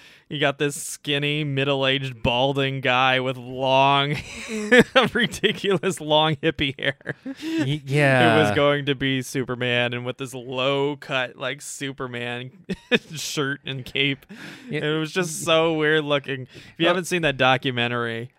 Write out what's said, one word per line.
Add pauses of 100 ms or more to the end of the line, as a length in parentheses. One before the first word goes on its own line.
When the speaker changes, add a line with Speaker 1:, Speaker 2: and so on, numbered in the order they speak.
(280)
Speaker 1:
You
got
this
skinny,
middle-aged,
balding
guy
with
long, (480)
<laughs>
ridiculous
long
hippie
hair. (100)
Speaker 2:
Y-,
Speaker 1:
<laughs>
Who (160)
was
Speaker 2:
yeah.
Speaker 1:
going
to
be
Superman,
and
with
this
low-cut,
like,
Superman (340)
<laughs>
shirt
and
cape. (420)
Speaker 2:
Yeah.
Speaker 1:
And
it
was
just
so
weird
looking.
If
you
Speaker 2:
Uh,
Speaker 1:
haven't
seen
that
documentary,